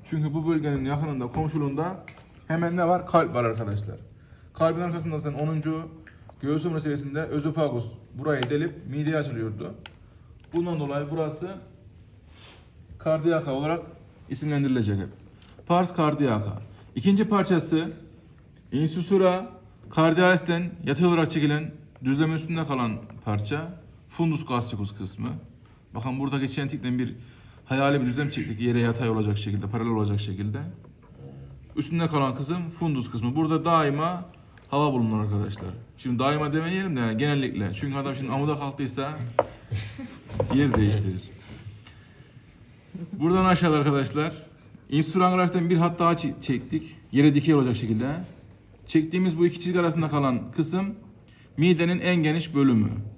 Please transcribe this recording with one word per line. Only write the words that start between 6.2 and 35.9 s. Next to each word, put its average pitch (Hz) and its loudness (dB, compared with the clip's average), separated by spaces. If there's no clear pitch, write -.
göğüs 151 -2
omuriliği 160 -2
seviyesinde 143 -4
özofagus 147 -2
burayı 135 -2
delip 147 -4
mideye 151 -2
açılıyordu. 113 -6
Bundan 170 -2
dolayı 143 -4
burası 165 -4
cardiaca 156 0
olarak 156 -2
isimlendirilecek 131 0
hep. 90 -6
Pars 175 2
cardiaca. 139 2
İkinci 196 4
parçası 170 2
insusura 180 2
cardialis'ten 170 4
yatay 143 2
olarak 165 4
çekilen 151 0
düzlem 151 2
üstünde 165 -4
kalan 123 -2
parça 143 -4
fundus 160 -2
gastricus 117 -4
kısmı. 107 -8
Bakın 127 -4
buradaki 139 -2
çentikten 127 -2
bir 113 -4
hayali 139 2
bir 123 0
düzlem 127 0
çektik. 113 -4
Yere 120 2
yatay 117 2
olacak 107 2
şekilde, 101 -2
paralel 117 -2
olacak 104 0
şekilde. 101 -4
Üstünde 165 -2
kalan 139 0
kısım 165 -4
fundus 139 -2
kısmı. 120 -2
Burada 156 2
daima 165 2
hava 143 2
bulunur 110 0
arkadaşlar. 104 -2